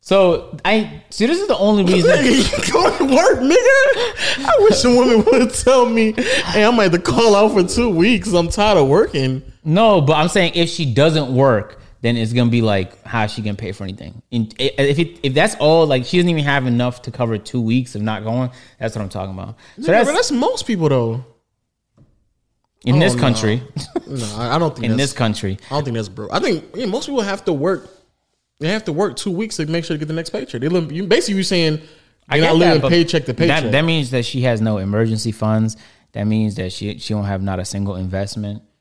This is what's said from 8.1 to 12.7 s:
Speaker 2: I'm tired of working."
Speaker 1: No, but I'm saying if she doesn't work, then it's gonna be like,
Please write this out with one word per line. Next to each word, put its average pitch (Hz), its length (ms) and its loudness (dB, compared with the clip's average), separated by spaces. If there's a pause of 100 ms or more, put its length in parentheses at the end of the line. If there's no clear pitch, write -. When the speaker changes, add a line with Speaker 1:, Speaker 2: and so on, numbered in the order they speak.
Speaker 2:
I'm 170 180 2
tired 208 280 2
of 143 100 4
working." 135 540 0 (220)
Speaker 1:
No, 196 380 4
but 143 120 2
I'm 156 140 2
saying 175 280 2
if 170 140 0
she 143 240 -4
doesn't 143 400 2
work, 123 480 2 (200)
then 120 160 0
it's 113 160 -2
gonna 120 180 2
be 117 100 2
like, 98 420 -2